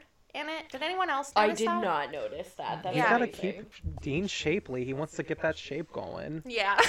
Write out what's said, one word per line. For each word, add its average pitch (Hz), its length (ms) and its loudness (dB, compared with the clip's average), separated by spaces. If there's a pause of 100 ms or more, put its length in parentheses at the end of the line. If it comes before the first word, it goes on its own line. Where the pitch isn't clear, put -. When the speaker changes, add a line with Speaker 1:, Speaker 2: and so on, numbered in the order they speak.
(340)
Speaker 1:
in 294 160 -6
it? 320 220 -8
Did 262 100 -10
anyone 359 280 0
else 277 260 -2
Speaker 2:
I 214 120 8
Speaker 1:
notice 214 120 0
Speaker 2:
did 220 80 2
Speaker 1:
that? 226 160 2
Speaker 2:
not 151 280 0
notice 143 420 -6
that. 160 300 -6
That's 185 120 -2
Speaker 1:
Yeah. 254 80 4
Speaker 3:
You 226 60 6
gotta 240 160 6
Speaker 2:
amazing. 196 400 -4 (180)
Speaker 3:
keep - 180 -6
Dean 156 260 0
shapely. 151 580 -2
He 135 80 -4
wants 147 240 -6
to 160 60 -2
get 143 180 -4
that 123 160 2
shape 156 340 -8
going. 110 540 -6
Speaker 1:
Yeah. 214 440 2